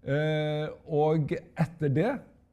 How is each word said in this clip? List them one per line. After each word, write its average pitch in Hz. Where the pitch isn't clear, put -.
Eh, 151
og 156
etter -
det 156